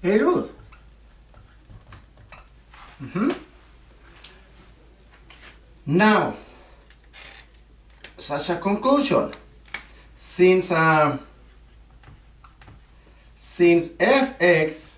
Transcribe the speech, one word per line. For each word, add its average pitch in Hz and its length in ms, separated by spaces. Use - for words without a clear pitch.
a 190 120
root. 311 380
Mm-hmm. 208 280
Now, 180 500
such 143 340
a 175 120
conclusion, 247 680
since, 185 560
um, 156 480
since 170 580
f(x)' 175 1040